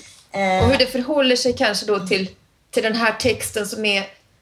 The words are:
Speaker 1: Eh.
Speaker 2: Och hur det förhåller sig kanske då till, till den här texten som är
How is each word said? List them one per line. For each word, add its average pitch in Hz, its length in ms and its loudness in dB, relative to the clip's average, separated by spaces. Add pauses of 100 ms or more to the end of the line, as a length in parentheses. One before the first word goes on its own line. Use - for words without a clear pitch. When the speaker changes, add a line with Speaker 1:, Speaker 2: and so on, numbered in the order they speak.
(320)
Speaker 1:
Eh. 190 320 2
Speaker 2:
Och 240 80 6
hur 277 60 4
det 262 80 -2
förhåller 254 500 0
sig 247 180 0
kanske 220 320 0
då 196 220 -2
till, 190 220 -2 (420)
till 226 120 0
den 220 120 0
här 233 240 2
texten 220 480 -2
som 214 180 -6
är 196 220 0 (340)